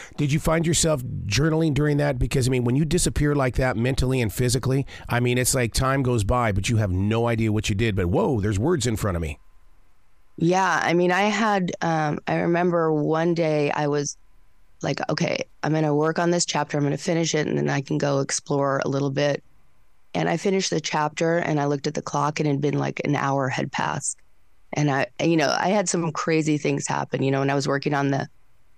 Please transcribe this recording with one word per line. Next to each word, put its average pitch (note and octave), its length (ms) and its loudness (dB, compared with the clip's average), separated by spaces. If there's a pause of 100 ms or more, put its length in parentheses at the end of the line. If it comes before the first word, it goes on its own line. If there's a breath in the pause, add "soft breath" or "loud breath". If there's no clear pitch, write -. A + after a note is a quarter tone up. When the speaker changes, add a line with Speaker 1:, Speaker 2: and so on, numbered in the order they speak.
(180 loud breath)
Speaker 1:
Did D3 140 0
you D#3 80 2
find E3 260 2
yourself D#3 380 0 (240)
journaling D#3 480 2
during D3 220 2
that? C#3+ 200 0
Because, B2+ 300 0
I C3 40 2
mean, B2+ 120 2
when A#2+ 120 2
you D#3 100 2
disappear D3 500 0
like C3 220 0
that B2+ 200 0
mentally C3 420 0
and A2 140 0
physically, B2+ 540 0 (220 loud breath)
I A#2+ 100 2
mean, B2 180 2
it's B2+ 160 0
like A#2+ 200 0
time C3+ 280 2
goes B2 220 2
by, A#2 280 2
but G2 180 -2
you A#2 80 2
have G#2 140 2
no G#2+ 360 0
idea A2+ 240 0
what G#2+ 180 0
you G#2+ 60 0
did, A2 200 0
but F#2 120 0
whoa, C3 340 2
there's G#2 160 0
words B2+ 300 0
in A2 80 0
front G2 200 -2
of E2 60 -2
me. D2 180 -6 (1000)
Speaker 2:
Yeah, F3 440 2
I D3+ 140 2
mean, F3+ 160 4
I F#3+ 140 2
had, G3+ 460 0 (120)
um, D#3 420 0
I D#3+ 120 0
remember E3+ 540 2
one D#3+ 440 2
day D3+ 340 2
I D3+ 180 -2
was C#3+ 300 -2 (640)
like, D3+ 260 -4
"Okay, - 360 0 (180)
I'm D3 100 0
gonna D#3 220 2
work D#3 240 2
on F3 140 2
this F3 140 0
chapter, D3 340 -2
I'm C#3+ 40 2
gonna C#3+ 140 0
finish E3 380 -2
it, D3+ 100 0
and - 100 -2
then C#3+ 140 0
I C#3+ 120 -2
can D3+ 180 -2
go C#3+ 220 0
explore C#3 640 -2
a - 60 -2
little C#3 220 -2
bit." C#3+ 320 -2 (720)
And E3 140 -2
I E3+ 80 0
finished F#3+ 320 -2
the D#3+ 120 -2
chapter, D#3+ 580 -2
and D#3 200 0
I C#3+ 60 0
looked D3 220 -2
at D3+ 80 -6
the E3 60 -4
clock, D3 380 -2
and D3+ 80 0
it D3 40 2
had C#3 100 0
been, C#3+ 160 0
like, C#3 260 -4
an C#3+ 120 0
hour C#3 340 0
had C3+ 220 -4
passed. - 460 -4 (560)
And D3 180 0
I, C3+ 160 0 (120)
you E3 180 2
know, C#3 200 2
I F3+ 120 0
had G3+ 200 0
some E3+ 220 -2
crazy D#3 480 0
things D3 280 -2
happen, C#3 360 -2
you C3+ 80 0
know, C#3 80 0
when C#3 100 0
I C#3 60 0
was C#3+ 120 0
working C#3+ 280 -2
on C#3 160 0
the C3+ 160 -2 (500)